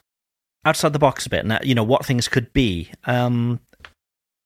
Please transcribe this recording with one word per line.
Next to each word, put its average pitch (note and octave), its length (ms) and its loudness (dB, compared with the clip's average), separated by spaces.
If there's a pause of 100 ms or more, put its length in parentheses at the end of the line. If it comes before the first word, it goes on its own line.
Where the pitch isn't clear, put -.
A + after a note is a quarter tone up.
(640)
outside D#3 280 2
the D3 80 -2
box C#3 260 2
a - 40 -8
bit, E2+ 100 0
and, G#2 120 -4
uh, A2 100 0
you C3 120 2
know, A2+ 100 2
what A#2+ 220 0
things A#2+ 220 -2
could B2 240 -2
be. G2 380 0 (140)
Um, B2 560 0 (840)